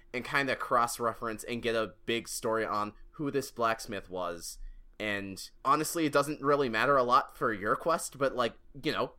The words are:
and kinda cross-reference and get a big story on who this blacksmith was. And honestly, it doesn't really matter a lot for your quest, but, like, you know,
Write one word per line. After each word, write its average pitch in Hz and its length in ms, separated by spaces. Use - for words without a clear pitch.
and 123 120
kinda 139 320
cross-reference 117 880
and 120 180
get 113 120
a 107 180
big 117 240
story 110 380
on 104 260
who 143 180
this 135 200
blacksmith 113 600
was. 87 480
And 98 520
honestly, 151 420
it 139 60
doesn't 147 300
really 143 260
matter 120 280
a 127 60
lot 123 340
for 123 160
your 104 240
quest, 160 420
but, 135 160
like, 120 200
you 143 100
know, 110 260